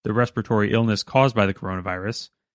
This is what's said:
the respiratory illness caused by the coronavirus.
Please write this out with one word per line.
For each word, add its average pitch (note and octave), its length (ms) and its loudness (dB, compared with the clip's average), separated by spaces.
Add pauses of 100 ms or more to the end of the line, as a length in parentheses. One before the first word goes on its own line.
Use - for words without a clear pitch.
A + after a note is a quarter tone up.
the A2 100 -2
respiratory A2 580 0
illness A2+ 300 2
caused C3 340 2
by G2+ 120 4
the F#2+ 80 -2
coronavirus. F#2 760 -8 (260)